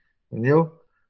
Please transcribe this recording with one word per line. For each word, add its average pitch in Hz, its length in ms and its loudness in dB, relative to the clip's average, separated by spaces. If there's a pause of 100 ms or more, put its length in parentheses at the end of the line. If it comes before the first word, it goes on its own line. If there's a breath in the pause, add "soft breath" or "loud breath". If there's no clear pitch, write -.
(320)
entendeu? 143 400 0 (380)